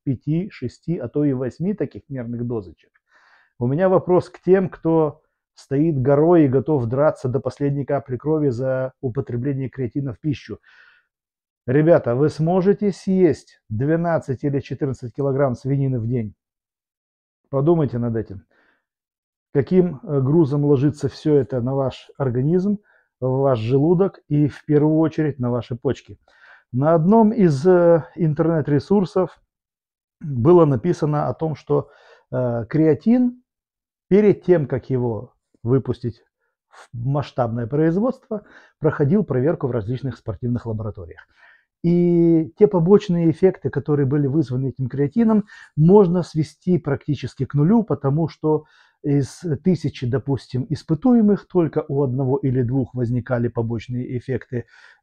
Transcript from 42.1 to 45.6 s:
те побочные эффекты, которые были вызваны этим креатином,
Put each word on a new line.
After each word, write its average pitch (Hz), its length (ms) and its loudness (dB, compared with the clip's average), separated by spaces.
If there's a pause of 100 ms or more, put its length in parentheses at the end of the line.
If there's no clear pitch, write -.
те 208 100 6
побочные 175 640 2
эффекты, 185 380 0
которые 143 360 -2
были 143 220 0
вызваны 131 420 -2
этим 127 180 -6
креатином, 208 580 0 (300)